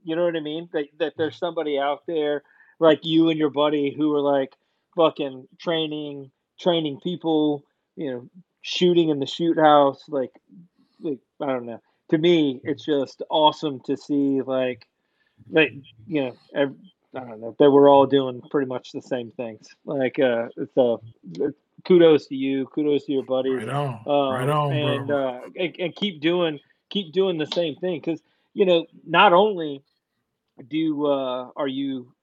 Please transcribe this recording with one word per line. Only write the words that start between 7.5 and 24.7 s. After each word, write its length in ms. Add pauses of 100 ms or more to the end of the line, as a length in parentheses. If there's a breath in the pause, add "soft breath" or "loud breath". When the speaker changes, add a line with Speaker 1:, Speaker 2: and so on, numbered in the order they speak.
Speaker 1:
you 140
know, 180 (320)
shooting 480
in 100
the 60
shoot 320
house. 500
Like, 220 (720)
like, 160 (240)
I 60
don't 180
know. 160 (300)
To 80
me, 440
it's 220
just 460
awesome 560
to 100
see, 460
like, 440 (600)
like, 240 (340)
you 180
know, 120 (160)
ev-, 240 (380)
I 60
don't 200
know, 180
that 120
we're 180
all 160
doing 360 (100)
pretty 160
much 240
the 100
same 300
things. 360 (180)
Like, 340
uh, 360
it's 220
a, 200 (420)
it's 180 (280)
kudos 420
to 80
you, 320
kudos 380
to 80
your 100
buddies. 420
Speaker 2:
Right 40
on, 240 (120)
Speaker 1:
Um, 280
Speaker 2:
right 160
on, 240